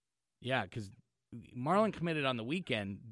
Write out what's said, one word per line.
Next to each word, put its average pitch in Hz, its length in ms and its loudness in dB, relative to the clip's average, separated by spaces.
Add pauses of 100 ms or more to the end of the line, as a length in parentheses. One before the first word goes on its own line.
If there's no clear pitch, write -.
(400)
Yeah, 120 260 2
'cause 98 240 -8 (680)
Marlon 175 360 4
committed 156 320 0
on 131 120 2
the 113 80 -2
weekend. 113 560 -2 (120)